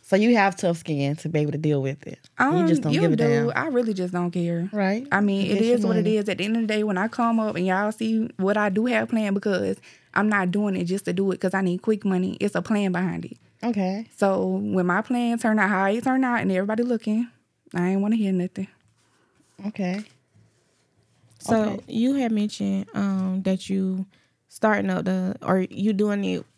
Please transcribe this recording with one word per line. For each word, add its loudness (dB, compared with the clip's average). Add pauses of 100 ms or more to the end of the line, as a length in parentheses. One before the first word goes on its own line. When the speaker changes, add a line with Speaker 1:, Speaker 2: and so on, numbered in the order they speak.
Speaker 1:
So 0
you 6
have 4
tough 0
skin -2
to -6
be 0
able 0
to -4
deal 2
with -6
it. -16 (200)
You 4
just 4
Speaker 2:
Um, -6
Speaker 1:
don't 2
Speaker 2:
you 2
Speaker 1:
give 4
a 4
Speaker 2:
do. 2
Speaker 1:
damn. 2
Speaker 2:
I -2
really 0
just -4
don't -2
care. -2
Speaker 1:
Right. -2
Speaker 2:
I 2
mean, 0
it 0
Speaker 1:
Get 4
your 4
Speaker 2:
is 0
what 2
it 2
Speaker 1:
money. 2
Speaker 2:
is. 0
At -4
the -2
end -2
of 0
the -2
day, 0
when 0
I 0
come 0
up -2
and 0
y'all 0
see -2
what 2
I 2
do 0
have 0
planned, 0
because 0 (380)
I'm 2
not 0
doing 0
it -2
just -4
to -4
do 0
it -4
'cause -2
I 0
need -2
quick 0
money. 0
It's -2
a 0
plan 0
behind -2
it. -16 (260)
Speaker 1:
Okay. -2 (100)
Speaker 2:
So 2
when 0
my 0
plan 0
turn 2
out 4
how 2
it 0
turn 2
out 2
and 0
everybody 0
looking, 0 (460)
I 0
ain't 2
wanna 2
hear 0
nothing. -2 (1000)
Speaker 1:
Okay. -4 (1400)
Speaker 3:
So 0
Speaker 1:
Okay. 0
Speaker 3:
you 0
had 0
mentioned, -2
um, -2
that -2
you -2 (440)
starting 0
up -2
the, -2
or 2
you 0
doing 0
it -4 (120)